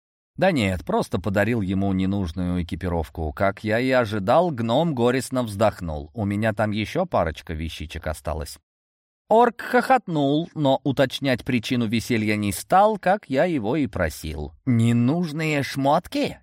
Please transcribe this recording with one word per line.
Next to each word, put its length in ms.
«Да 140
нет, 340
просто 340
подарил 420
ему 320
ненужную 680
экипировку». 720
Как 300
я 160
и 100
ожидал, 600
гном 420
горестно 480
вздохнул. 720
У 120
меня 280
там 160
ещё 380
парочка 460
вещичек 520
осталась. 540
Орк 300
хохотнул, 920
но 280
уточнять 600
причину 420
веселья 480
не 160
стал, 460
как 320
я 160
его 320
и 100
просил. 640
«Ненужные 960
шмотки?» 800